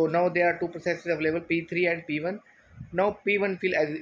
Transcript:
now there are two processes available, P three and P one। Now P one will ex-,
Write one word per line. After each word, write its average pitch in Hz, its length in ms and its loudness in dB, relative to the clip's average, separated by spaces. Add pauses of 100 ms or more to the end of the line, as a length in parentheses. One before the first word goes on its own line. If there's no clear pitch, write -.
now 170 200 2
there 175 180 4
are 170 120 2
two 170 100 -2
processes 170 440 -4
available, 160 300 0
P 170 220 -2
three 175 220 -2
and 165 180 -2
P 151 160 -4
one। 190 180 -6 (540)
Now 185 140 2 (120)
P 202 200 0
one 196 180 0
will 185 180 -2
ex-, 156 260 0